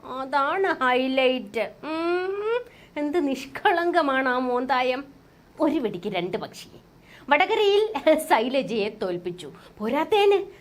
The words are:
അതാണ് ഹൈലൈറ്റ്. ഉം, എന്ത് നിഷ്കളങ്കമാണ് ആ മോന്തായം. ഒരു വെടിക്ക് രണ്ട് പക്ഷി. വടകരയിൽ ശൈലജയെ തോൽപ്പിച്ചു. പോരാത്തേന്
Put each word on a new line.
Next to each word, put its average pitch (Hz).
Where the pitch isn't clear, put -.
അതാണ് 285
ഹൈലൈറ്റ്. 254
ഉം, 370
എന്ത് 294
നിഷ്കളങ്കമാണ് 330
ആ 254
മോന്തായം. 254
ഒരു 294
വെടിക്ക് 202
രണ്ട് 185
പക്ഷി. -
വടകരയിൽ 403
ശൈലജയെ 240
തോൽപ്പിച്ചു. 175
പോരാത്തേന് 349